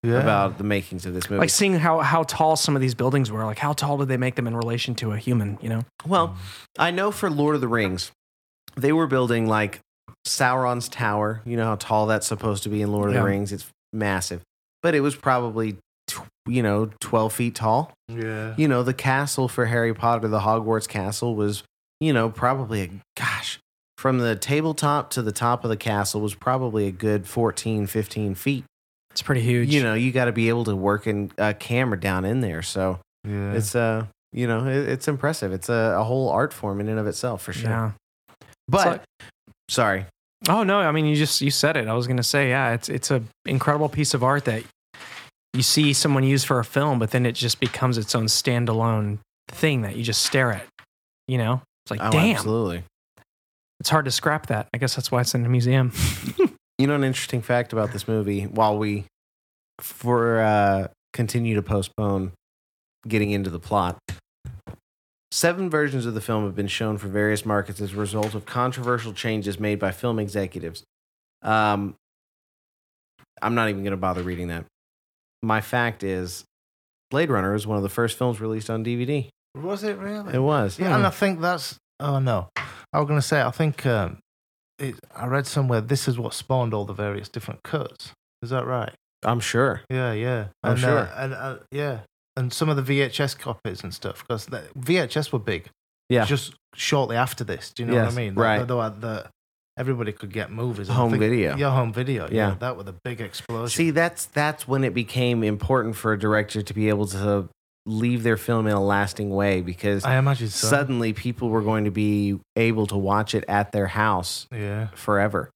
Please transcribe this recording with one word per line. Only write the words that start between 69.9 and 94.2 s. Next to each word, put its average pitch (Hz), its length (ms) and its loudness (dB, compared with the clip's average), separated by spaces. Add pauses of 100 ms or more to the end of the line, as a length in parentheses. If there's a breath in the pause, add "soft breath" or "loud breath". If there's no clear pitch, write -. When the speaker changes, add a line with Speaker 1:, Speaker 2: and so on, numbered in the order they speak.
Speaker 2:
film 113 280 -2
executives. 92 640 -6 (580)
Um, 104 540 0 (1500)
I'm 113 140 0
not 113 140 2
even 98 140 -4
gonna 98 140 -2
bother 90 260 -2
reading 90 240 -6
that. 85 180 -6 (800)
My 110 180 2
fact 117 420 -2
is, 92 400 -4 (680)
Blade 151 180 2
Runner 101 240 2
is 101 140 -2
one 107 100 0
of 98 60 0
the 98 60 -2
first 117 280 -2
films 120 240 -2
released 110 280 -6
on 113 140 -2
D 120 120 -2
V 120 100 -2
D. 139 240 -2 (260)
Speaker 1:
Was 190 280 -6
it 202 140 -4
really? 202 360 -8
Speaker 2:
It 127 60 2
was. 135 400 2
Speaker 1:
Yeah, 185 100 0
Speaker 2:
Yeah. - 80 4
Speaker 1:
and 101 100 4
I - 20 4
think 190 320 0
that's, 175 340 -2 (240)
oh 139 200 0
no, 117 300 0 (440 loud breath)
I 151 60 2
was 147 80 2
gonna 147 140 2
say, 143 200 2
I 120 100 2
think, 151 340 -2
um, 101 340 0 (600)
it, 135 160 -6 (200)
I 120 120 -6
read 131 200 0
somewhere 127 340 2
this 131 260 0
is 120 100 0
what 120 160 -6
spawned 120 400 0
all 104 120 -2
the 104 80 -10
various 104 360 -6
different - 340 -12
cuts. - 480 -6 (300)
Is 117 80 -10
that 127 160 -2
right? 123 260 -4 (320)
Speaker 2:
I'm 120 160 2
sure. 117 500 0
Speaker 1:
Yeah, 127 240 -2
yeah. 110 340 -2 (160)
Speaker 2:
I'm 120 120 2
Speaker 1:
And, 127 80 0
uh, 127 40 2
Speaker 2:
sure. 120 280 2
Speaker 1:
and, 131 180 -8
uh, 131 240 -10 (140)
yeah, 139 280 -4 (360)
and 127 160 -2
some 156 180 0
of 151 60 4
the 139 60 0
V 139 200 0
H 131 180 -2
S 139 160 0
copies 113 480 -8
and 87 100 -10
stuff, - 340 -10